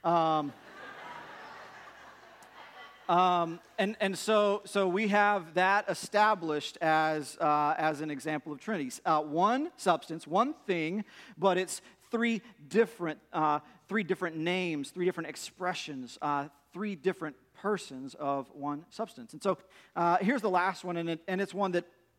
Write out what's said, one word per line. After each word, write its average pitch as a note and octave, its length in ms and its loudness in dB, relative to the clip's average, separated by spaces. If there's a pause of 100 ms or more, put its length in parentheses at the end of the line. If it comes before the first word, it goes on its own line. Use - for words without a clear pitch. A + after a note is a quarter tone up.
Um, D#3+ 500 2 (2500)
um, F3 520 2 (180)
and, G3 220 0
and G3 180 0
so, G#3 460 2
so F#3+ 240 0
we G3+ 200 2
have G3+ 460 2
that G3 340 2
established F3 920 0
as, D#3 600 2
uh, D3 380 4
as D#3 220 0
an D#3 100 -6
example D3 420 -6
of C#3 60 -10
Trinity. D3+ 320 -4 (140)
Uh, D#3 160 4
one G3+ 560 0
substance, E3 500 -2
one A3 280 2 (120)
thing, F3+ 380 -2 (340)
but F#3 180 4
it's F#3 240 -2 (300)
three A#3 320 0 (260)
different, F3 520 0 (120)
uh, D3+ 280 2 (260)
three G#3 160 0
different E3+ 340 -2
names, E3 540 -2
three F3+ 140 -4
different E3+ 240 -2
expressions, D3 920 -8
uh, D3 280 -2 (240)
three G3+ 240 -6
different D#3 400 -4 (260)
persons C3+ 560 -4
of C#3 360 -2
one D3 340 -6
substance. - 460 -10
And D3 80 -16
so, F#3+ 160 0 (360)
uh, E3+ 260 4
here's G#3+ 220 2
the G#3+ 80 2
last F3+ 320 0
one, F3+ 140 -4
and E3 140 -2
it, E3 180 -4
and F#3+ 140 0
it's G3 100 -4
one F#3+ 200 0
that F3 120 2 (340)